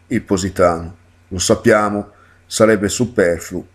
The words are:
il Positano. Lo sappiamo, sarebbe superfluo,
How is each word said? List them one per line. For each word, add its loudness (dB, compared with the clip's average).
il -4
Positano. 0
Lo -8
sappiamo, 0
sarebbe 2
superfluo, -2